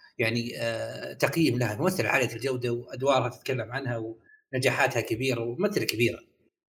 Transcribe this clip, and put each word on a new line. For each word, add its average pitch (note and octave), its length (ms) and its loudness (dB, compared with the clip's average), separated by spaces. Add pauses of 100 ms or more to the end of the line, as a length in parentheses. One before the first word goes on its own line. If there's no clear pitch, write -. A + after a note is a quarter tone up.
(180)
يعني، A#2 400 0
آه، A#2 540 -4
تقييم C#3 460 2
لها. G#2+ 180 0
ممثلة C#3+ 320 0
عالية A#2+ 260 2
الجودة B2 380 -2
وأدوارها B2+ 560 0
تتكلم A#2 440 -4
عنها A#2+ 420 -4 (380)
ونجاحاتها B2+ 480 2
كبيرة A#2 400 -2
وممثلة C#3+ 440 0
كبيرة. A2 340 2 (500)